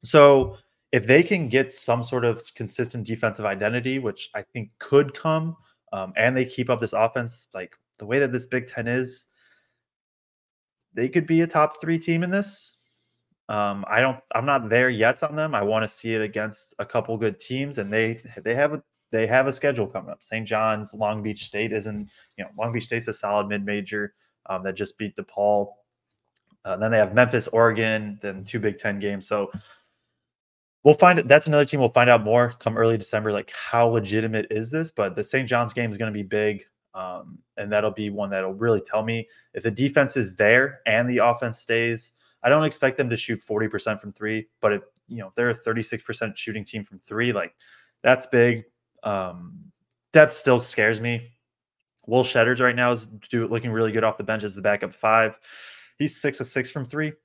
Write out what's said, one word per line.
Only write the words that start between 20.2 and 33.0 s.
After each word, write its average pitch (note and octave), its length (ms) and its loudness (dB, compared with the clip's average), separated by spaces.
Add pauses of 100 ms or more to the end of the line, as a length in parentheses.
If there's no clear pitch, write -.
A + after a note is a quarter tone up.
Saint A2 240 -8
John's, G#2+ 480 -2
Long G#2+ 280 -4
Beach G#2 220 -8
State G#2+ 280 -6
isn't, G#2 360 -8 (300)
you G2 60 -10
know, - 120 -16
Long A#2 160 -4
Beach A2+ 120 -6
State's A#2 240 -6
a A2 40 -6
solid G#2 360 -2
mid-major, G#2 640 -6 (320)
um, F#2 160 -6
that F#2+ 140 -6
just G#2 200 -8
beat G#2 200 -10
DePaul. G#2 560 -2 (920)
Uh, F#2+ 120 -4
then A2 160 -2
they A2+ 60 4
have G2 140 2
Memphis, A#2+ 360 2
Oregon, A2 720 2
then G2 220 -10
two G#2 160 -6
Big G2+ 180 -4
Ten G2+ 220 -6
games. G2+ 260 -6
So G2+ 240 -4 (1300)
we'll D3 100 10
find, E3 340 6
that's D3+ 200 8
another D3 160 6
team C#3 160 -2
we'll A#2+ 80 4
find B2 200 6
out A#2 140 8
more A#2+ 380 2
come A2 180 -2
early A2+ 180 4
December, G#2+ 360 -2